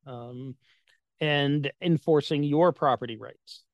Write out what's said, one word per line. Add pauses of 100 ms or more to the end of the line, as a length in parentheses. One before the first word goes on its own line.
um, (640)
and (100)
enforcing
your
property
rights